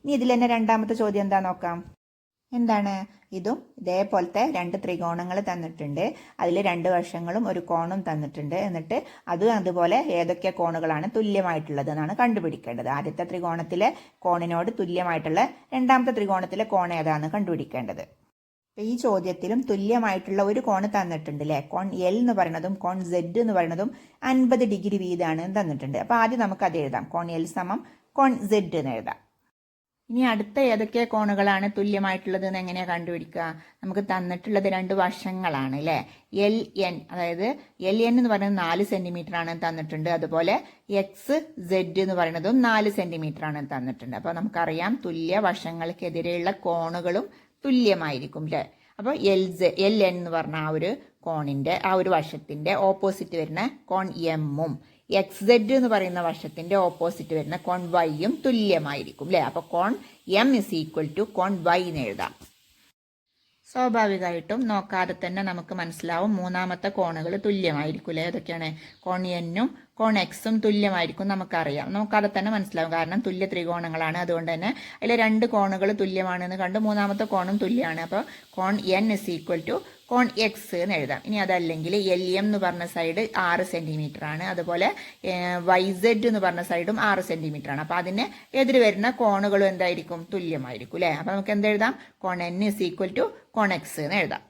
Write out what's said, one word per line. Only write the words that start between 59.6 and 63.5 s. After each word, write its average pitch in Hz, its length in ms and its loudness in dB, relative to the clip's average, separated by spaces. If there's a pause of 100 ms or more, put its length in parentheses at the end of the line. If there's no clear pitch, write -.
കോൺ 185 160 2 (540)
M 269 160 6
is - 100 -6 (120)
equal 156 340 -4
to 208 100 0 (120)
കോൺ 190 140 2 (260)
Y - 100 4
എന്ന് 151 220 -4
എഴുതാം. 95 240 -6 (1400)